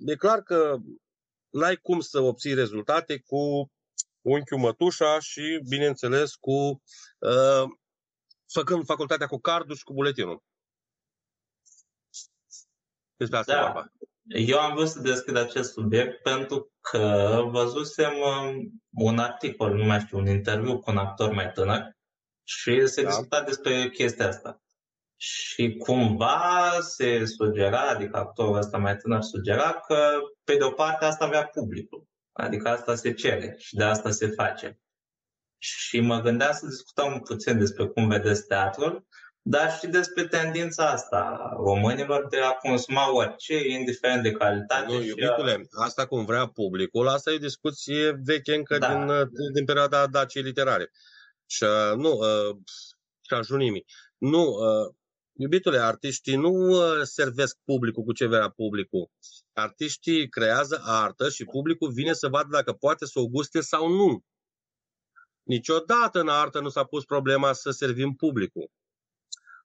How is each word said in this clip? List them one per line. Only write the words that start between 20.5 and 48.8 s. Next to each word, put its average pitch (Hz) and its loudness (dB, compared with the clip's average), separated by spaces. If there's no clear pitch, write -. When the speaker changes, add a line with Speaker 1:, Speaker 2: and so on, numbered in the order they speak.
Speaker 2:
cu - -6
un 101 2
actor 101 -2
mai 95 -2
tânăr 104 -2
și 131 2
se 135 -2
Speaker 1:
Da. - 0
Speaker 2:
discuta 117 0
despre 131 -2
chestia 113 0
asta. - -10
Și - -4
cumva 147 2
se 120 0
sugera, 107 2
adică 104 -4
actorul 104 0
ăsta 104 -2
mai 101 0
tânăr 113 0
sugera 110 0
că, 147 4
pe 143 4
de 143 6
o 135 2
parte, 156 0
asta 156 2
vrea 151 2
publicul. - -8
Adică 110 -4
asta 120 0
se 117 -2
cere 92 -2
și - -18
de 104 2
asta 107 0
se 107 -2
face. 107 -6
Și - -4
mă 117 2
gândeam 120 2
să - -10
discutăm 135 -4
puțin 117 -2
despre 101 0
cum 113 0
vedeți 104 2
teatrul, 131 -2
dar 156 2
și 175 -8
despre 170 0
tendința 165 0
asta - -2
a - -8
românilor 135 0
de 135 -2
a 131 4
consuma 131 0
orice, 127 0
indiferent 127 0
de 110 2
calitate 107 0
Speaker 1:
Nu, 123 0
Speaker 2:
și 113 -4
Speaker 1:
iubitule, 120 0
Speaker 2:
a 113 -4
Speaker 1:
asta 123 -2
cum 113 -2
vrea 120 0
publicul, 98 0
asta 139 0
e 160 0
o - 0
discuție 147 -4
veche 147 0
încă 147 0
Speaker 2:
Da. 139 2